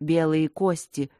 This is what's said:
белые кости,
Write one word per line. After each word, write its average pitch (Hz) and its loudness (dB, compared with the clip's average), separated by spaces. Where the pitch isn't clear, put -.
белые 156 2
кости, 165 -4